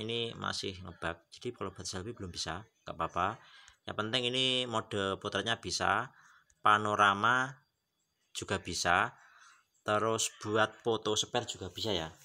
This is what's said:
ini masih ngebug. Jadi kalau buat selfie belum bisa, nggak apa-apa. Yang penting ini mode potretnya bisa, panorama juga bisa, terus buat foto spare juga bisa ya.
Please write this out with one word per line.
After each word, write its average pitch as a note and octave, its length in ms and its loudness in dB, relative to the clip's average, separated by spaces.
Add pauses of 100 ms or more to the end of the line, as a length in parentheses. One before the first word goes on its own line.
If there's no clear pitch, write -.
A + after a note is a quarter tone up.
ini A#2 320 -4
masih G2 480 -6
ngebug. F2 480 -10
Jadi - 240 -10
kalau G2 160 -6
buat F2+ 160 -14
selfie F#2+ 240 -8
belum F#2+ 240 -12
bisa, F2 320 -8 (160)
nggak - 160 -12
apa-apa. F2+ 400 -2 (480)
Yang G2+ 180 -10
penting A#2+ 180 -2 (120)
ini C3 120 2 (200)
mode G#2+ 560 -2
potretnya G#2 400 -2
bisa, F#2+ 480 0 (500)
panorama G#2+ 920 6 (800)
juga - 240 -2
bisa, F#2 560 2 (720)
terus A2 420 2 (140)
buat G#2+ 400 0
foto A2 340 0
spare A#2 320 -2
juga F#2 240 -10
bisa G#2 220 -4
ya. D#2+ 160 -4 (140)